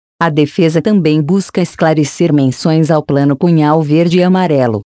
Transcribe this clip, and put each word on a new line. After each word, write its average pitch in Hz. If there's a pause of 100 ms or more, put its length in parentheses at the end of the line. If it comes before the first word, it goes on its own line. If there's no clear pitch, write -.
(200)
A 170
defesa 156
também 160
busca 185
esclarecer 160
menções 147
ao 156
Plano 143
Punhal 160
Verde 165
e 180
Amarelo, 151 (120)